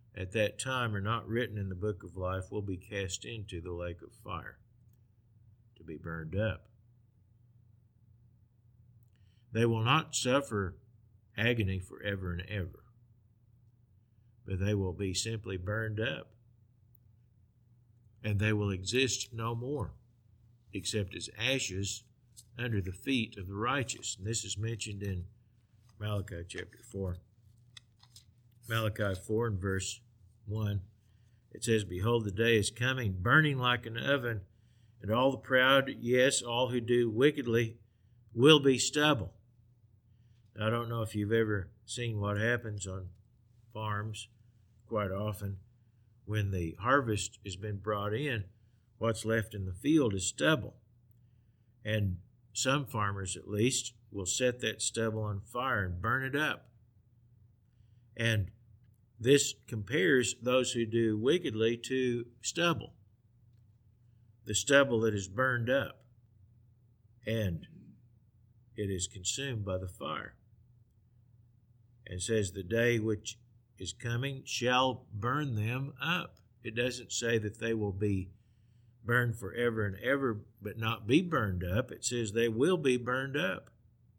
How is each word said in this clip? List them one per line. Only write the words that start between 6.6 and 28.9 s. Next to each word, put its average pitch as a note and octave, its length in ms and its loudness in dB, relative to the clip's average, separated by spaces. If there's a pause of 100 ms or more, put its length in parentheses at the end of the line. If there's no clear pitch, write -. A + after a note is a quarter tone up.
They A2+ 140 2
will A2+ 180 2
not D3 320 2
suffer B2 600 0 (640)
agony G#2+ 420 2
forever F#2+ 540 -6
and E2+ 160 -6
ever, - 340 -6 (1600)
but F#2+ 140 -2
they G2+ 140 2
will F#2+ 200 0
be F#2 200 -4
simply G2+ 420 -4
burned G#2+ 440 -4
up, C3+ 320 -4 (1900)
and G#2+ 160 0
they G#2+ 140 4
will G#2 180 2
exist A2 600 0
no A2+ 220 -4
more B2 400 -6 (800)
except G2 420 -4
as E2+ 220 -10
ashes G#2 640 -4 (540)
under A#2 240 0
the F#2 100 -4
feet A#2 460 -2
of F#2 100 -10
the G2 80 -8
righteous. B2 600 -4
And F#2 80 -10
this A2+ 180 -4
is F2+ 140 -8
mentioned G#2 460 -6
in F2+ 220 -4 (760)
Malachi G2+ 480 -4
chapter F#2 320 -12 (120)
four. F#2+ 260 -4 (1500)
Malachi G#2+ 480 0